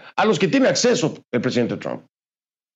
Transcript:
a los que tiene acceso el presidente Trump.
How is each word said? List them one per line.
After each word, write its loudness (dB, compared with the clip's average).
a 2
los 2
que 0
tiene 2
acceso 0
el -2
presidente -2
Trump. -10